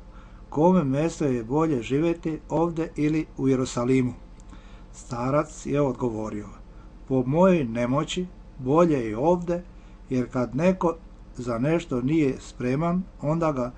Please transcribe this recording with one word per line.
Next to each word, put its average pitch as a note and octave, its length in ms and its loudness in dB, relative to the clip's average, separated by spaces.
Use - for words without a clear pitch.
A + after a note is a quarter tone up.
kome F3 280 6
mjestu D3+ 420 0
je B2 180 2
bolje C#3 380 2
živjeti, D#3 580 0
ovdje D#3+ 460 0
ili D#3 300 2
u C3+ 100 0
Jerusalimu. B2+ 680 2
Starac - 720 -4
je C#3 160 0
odgovorio: A2 640 -2
„Po C3 180 2
mojoj E3+ 380 4
nemoći B2+ 640 -2
bolje D3+ 400 4
je G#2+ 80 -4
ovdje, F3 460 0
jer B2+ 220 -2
kad B2 240 -2
neko F3+ 400 2
za A#2+ 200 -4
nešto C#3 440 0
nije C#3 380 2
spreman, E3 640 -2
onda D#3+ 300 0
ga B2+ 260 -2